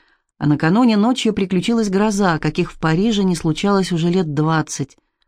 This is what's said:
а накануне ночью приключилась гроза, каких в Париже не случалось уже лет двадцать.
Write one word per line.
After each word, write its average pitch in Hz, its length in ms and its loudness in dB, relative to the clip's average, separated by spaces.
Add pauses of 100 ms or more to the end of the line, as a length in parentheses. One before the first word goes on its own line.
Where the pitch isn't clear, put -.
(380)
а 143 100 -2
накануне 196 500 2
ночью 226 360 0
приключилась 196 560 -2
гроза, 196 500 0
каких 160 320 -2
в - 60 -20
Париже 196 460 0
не 180 120 2
случалось 185 580 0
уже 170 160 0
лет 175 240 0
двадцать. 151 640 -2 (300)